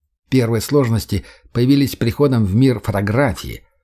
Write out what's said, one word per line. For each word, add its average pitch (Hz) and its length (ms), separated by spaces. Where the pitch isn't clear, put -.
Первые 117 300
сложности 113 640
появились 131 400
с - 40
приходом 120 480
в 92 100
мир 123 260
фотографии, 104 840